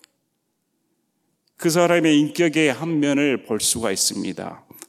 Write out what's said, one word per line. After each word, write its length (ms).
그 140
사람의 500
인격의 540
한 260
면을 440
볼 180
수가 300
있습니다. 720